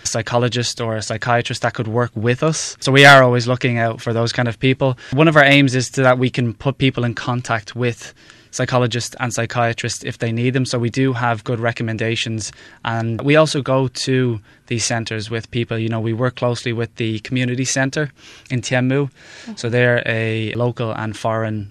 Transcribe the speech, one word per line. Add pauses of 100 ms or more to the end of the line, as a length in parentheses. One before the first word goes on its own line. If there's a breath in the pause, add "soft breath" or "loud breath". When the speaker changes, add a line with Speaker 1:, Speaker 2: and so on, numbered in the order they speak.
Speaker 1:
psychologist
or
a
psychiatrist
that
could
work
with
us.
So
we
are
always
looking
out
for
those
kind
of
people. (140 loud breath)
One
of
our
aims
is
to,
that
we
can
put
people
in
contact
with (360 soft breath)
psychologists
and
psychiatrists
if
they
need
them.
So
we
do
have
good
recommendations, (320 loud breath)
and
we
also
go
to (280 soft breath)
these
centres
with
people.
You
know,
we
work
closely
with
the
community
centre (400 loud breath)
in
Tianmu.
Speaker 2:
Mm-hmm.
Speaker 1:
So
they're
a
local
and
foreign